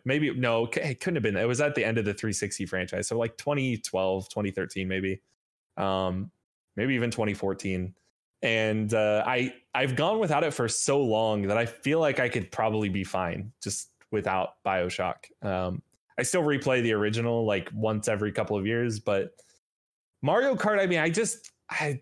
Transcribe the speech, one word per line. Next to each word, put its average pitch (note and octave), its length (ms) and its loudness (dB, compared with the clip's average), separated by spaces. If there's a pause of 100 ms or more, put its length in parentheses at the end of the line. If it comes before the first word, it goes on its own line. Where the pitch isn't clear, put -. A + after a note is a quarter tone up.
maybe, C#3+ 300 0
no, A#2 380 2
c-, - 100 -2
it C#3+ 180 -4
couldn't F3 160 -2
have C3 60 0
been. G#2 140 2
It G#2+ 120 2
was B2 120 0
at D3 140 2
the A#2 100 0
end A2+ 140 0
of A2 60 0
the G2+ 100 0
three A2 200 -2
sixty G2 320 -4
franchise. F#2 420 -4
So, A#2 100 -2
like, A#2 200 -2
twenty C3 400 0
twelve, F#2+ 500 -2
twenty G#2 220 -4
thirteen F#2+ 360 -4
maybe. F#2+ 340 -2 (560)
Um, F#2+ 540 -2 (460)
maybe C3 180 0
even A#2+ 160 0
twenty G#2 240 -2
fourteen. F#2+ 600 -4 (480)
And, A2 520 2
uh, G#2+ 320 4
I, B2+ 280 0 (200)
I've C3 220 0
gone F3+ 240 2
without D#3 240 2
it D3+ 80 0
for A#2+ 160 0
so C#3 340 2
long A2 460 2
that G#2 100 2
I A#2 80 2
feel C#3 320 0
like C#3 220 2
I B2+ 80 2
could G#2+ 240 -4
probably A2 360 0
be F#2+ 140 0
fine F#2 480 -4 (100)
just - 280 -8 (240)
without F#2+ 520 -2
BioShock. F2+ 500 0 (280)
Um, F#2 400 -2 (340)
I A#2+ 60 0
still E3+ 200 2
replay C3+ 400 2
the A#2 100 2
original, A2+ 520 2
like, G2+ 300 0
once G#2+ 320 0
every G#2+ 240 0
couple G#2+ 260 -2
of G2 100 0
years, A#2 340 0
but G2 340 0 (880)
Mario A#3+ 320 4
Kart, G#3+ 260 2
I G3 60 4
mean, F3+ 140 2
I D#3+ 100 2
just, G#3 400 -2 (200)
I, C#3+ 320 -2